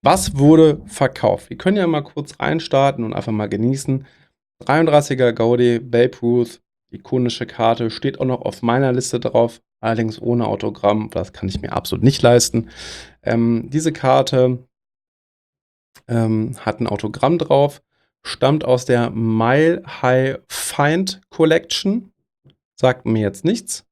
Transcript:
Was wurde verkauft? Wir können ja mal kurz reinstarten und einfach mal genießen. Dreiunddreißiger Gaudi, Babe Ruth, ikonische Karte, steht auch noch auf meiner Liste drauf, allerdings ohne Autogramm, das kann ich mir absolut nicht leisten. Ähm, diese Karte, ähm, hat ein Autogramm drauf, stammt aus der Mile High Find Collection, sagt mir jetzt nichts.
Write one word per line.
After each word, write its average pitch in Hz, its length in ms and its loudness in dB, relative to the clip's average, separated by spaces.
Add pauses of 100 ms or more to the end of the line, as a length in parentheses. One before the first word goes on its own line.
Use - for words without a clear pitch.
Was 180 360 0
wurde 156 480 6
verkauft? - 640 -2
Wir - 80 -14
können 196 200 0
ja 185 100 0
mal 156 140 -2
kurz - 380 -12
reinstarten 139 640 0
und 110 100 -6
einfach 101 180 -6
mal 107 180 -4
genießen. 131 560 -2 (540)
Dreiunddreißiger 143 720 2
Gaudi, 120 460 2
Babe 120 420 0
Ruth, 120 400 0 (300)
ikonische 123 540 -4
Karte, 117 440 -2
steht 135 300 -6
auch 135 60 -2
noch 127 160 -4
auf - 200 -8
meiner 123 320 2
Liste 123 260 -4
drauf, 117 420 0 (200)
allerdings 113 400 -2
ohne 120 260 0
Autogramm, 107 640 -2
das - 220 -6
kann 104 160 -6
ich 95 100 -8
mir - 140 -10
absolut - 300 -4
nicht 139 180 4
leisten. 117 480 4 (540)
Ähm, 117 460 0
diese 156 220 -2
Karte, 131 760 0 (1400)
ähm, 110 520 -2
hat - 200 -4
ein 117 80 -2
Autogramm 110 500 -2
drauf, 143 440 0 (420)
stammt 147 400 0
aus 127 220 0
der 120 240 0
Mile 113 720 0 (180)
High 131 360 0 (100)
Find 165 840 -4
Collection, 170 840 0 (680)
sagt 127 260 0
mir 110 160 0
jetzt 101 220 -4
nichts. - 480 -4